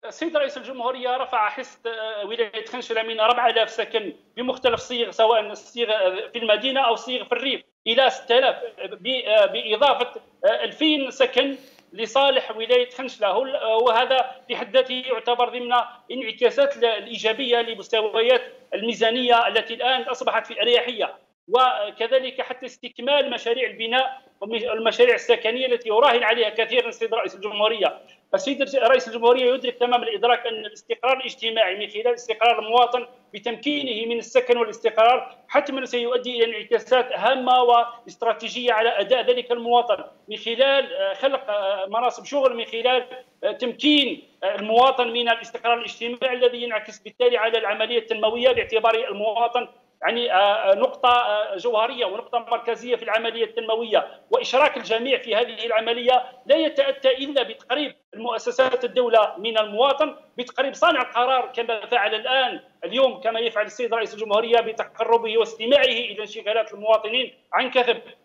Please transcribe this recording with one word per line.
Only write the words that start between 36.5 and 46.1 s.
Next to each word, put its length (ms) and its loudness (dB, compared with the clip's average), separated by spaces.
انعكاسات 560 0
هامة 500 2
واستراتيجية 1120 0
على 280 2
أداء 300 2
ذلك 220 0
المواطن 520 2
من 80 -12
خلال، 560 0
آه، 220 -4
خلق، 360 -2
آه، 360 -2
مناصب 380 -2
شغل، 320 0
من 80 -6
خلال، 420 -2
آه، 80 0
تمكين، 680 0
آه، 100 0
المواطن 540 4
من 200 -2
الاستقرار 500 -2
الاجتماعي 580 -6